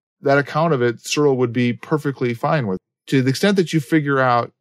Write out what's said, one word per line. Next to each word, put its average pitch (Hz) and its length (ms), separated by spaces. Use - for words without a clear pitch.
that 139 160
account 151 360
of 127 80
it 120 200
Searle 143 360
would 123 160
be 120 200
perfectly 139 600
fine 143 340
with. 92 100
To 135 140
the 127 80
extent 196 280
that 175 160
you 160 60
figure 143 400
out 123 420